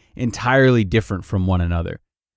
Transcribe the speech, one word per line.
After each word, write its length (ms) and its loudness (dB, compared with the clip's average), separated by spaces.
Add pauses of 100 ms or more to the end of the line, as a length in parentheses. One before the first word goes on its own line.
(160)
entirely 680 2
different 420 -2
from 200 -2
one 140 2
another. 400 -4 (360)